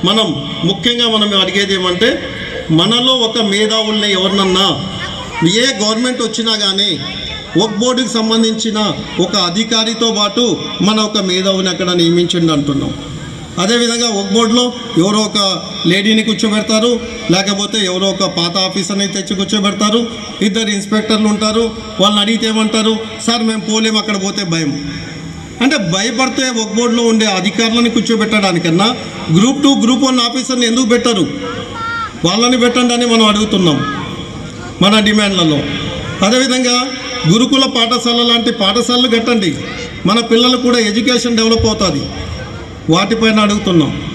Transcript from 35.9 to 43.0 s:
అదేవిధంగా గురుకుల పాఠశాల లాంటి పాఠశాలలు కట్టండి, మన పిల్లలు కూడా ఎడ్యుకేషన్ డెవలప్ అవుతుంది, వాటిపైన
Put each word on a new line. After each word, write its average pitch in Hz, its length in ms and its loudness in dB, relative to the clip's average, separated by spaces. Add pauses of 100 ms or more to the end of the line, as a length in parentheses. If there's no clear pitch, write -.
అదేవిధంగా 247 520 2 (540)
గురుకుల 254 320 4 (120)
పాఠశాల 240 460 2 (100)
లాంటి 233 200 2
పాఠశాలలు 240 560 0
కట్టండి, 220 500 2 (480)
మన 208 140 4
పిల్లలు 240 380 4
కూడా 247 220 2
ఎడ్యుకేషన్ 233 580 0
డెవలప్ 226 280 2
అవుతుంది, 190 360 0 (880)
వాటిపైన 214 500 2